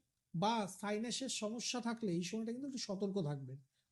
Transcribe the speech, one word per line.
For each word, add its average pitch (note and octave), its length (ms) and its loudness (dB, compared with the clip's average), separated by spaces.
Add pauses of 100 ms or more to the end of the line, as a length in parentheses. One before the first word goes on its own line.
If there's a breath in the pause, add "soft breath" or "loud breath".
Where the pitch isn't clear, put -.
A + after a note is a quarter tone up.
(360)
বা G#3 320 4
সাইনাসের G#3+ 600 0
সমস্যা A3 520 -2
থাকলে A3+ 300 0
এই F3 120 4
সময়টা A3 280 -2
কিন্তু C4 160 -4
একটু B3+ 100 -4
সতর্ক G3 440 0
থাকবেন। C#3 360 -2 (340)